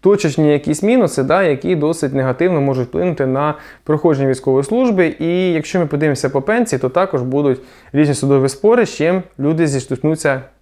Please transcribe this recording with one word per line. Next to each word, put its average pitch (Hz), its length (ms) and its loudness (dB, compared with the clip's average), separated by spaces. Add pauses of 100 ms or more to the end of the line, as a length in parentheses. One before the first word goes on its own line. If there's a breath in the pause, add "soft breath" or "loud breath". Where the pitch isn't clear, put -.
точечні 160 520 2
якісь 147 300 -2
мінуси, 208 400 2
да, 156 200 0
які 170 340 0
досить 151 380 -2
негативно 139 460 0
можуть 131 280 -2
вплинути 170 380 -2
на 143 280 -2 (300 loud breath)
проходження 147 440 2
військової 131 360 0
служби. 214 540 2
І 175 340 0
якщо 160 260 -2
ми 170 80 0
подивимося 143 420 0
по 135 140 0
пенсії, 214 360 0
то 175 100 -2
також 175 340 -2
будуть 131 380 0 (320 loud breath)
різні 147 220 2
судові 135 340 2
спори, 220 380 2
з - 80 -12
чим 180 280 0 (160)
люди 156 280 0
зіштовхнуться 139 760 -2 (220)